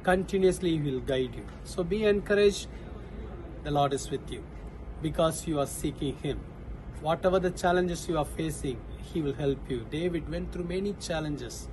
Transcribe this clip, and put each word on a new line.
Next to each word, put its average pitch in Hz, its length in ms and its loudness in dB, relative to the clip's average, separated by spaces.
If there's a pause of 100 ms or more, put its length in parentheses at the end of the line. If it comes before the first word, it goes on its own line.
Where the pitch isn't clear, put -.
Continuously 185 720 4
he 143 140 0
will 131 80 0
guide 127 340 0
you. 123 120 -8 (180)
So - 200 -2
be 202 220 2
encouraged. 202 600 6 (960)
The 147 80 -4
Lord 143 220 4
is - 180 -4
with - 200 -6
you 110 120 -8 (580)
because 160 460 2
you 151 120 0
are 139 60 4
seeking 143 520 -2
him. 139 220 -2 (640)
Whatever 180 380 4
the 180 100 2
challenges 180 580 2
you 160 120 2
are 143 60 2
facing, 147 540 -2 (220)
he - 220 -2
will 139 100 0
help 139 380 0
you. 117 180 -2
David 160 400 -2
went 170 220 -4
through 175 140 -6
many 190 280 -2 (160)
challenges. 147 640 -4